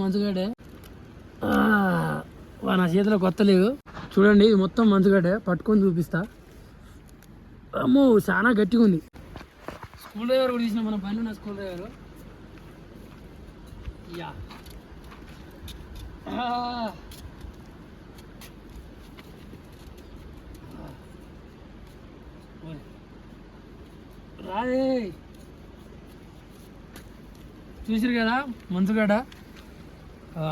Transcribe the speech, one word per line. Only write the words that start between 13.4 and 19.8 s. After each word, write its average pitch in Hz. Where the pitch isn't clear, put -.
యా. 156
ఆ. 247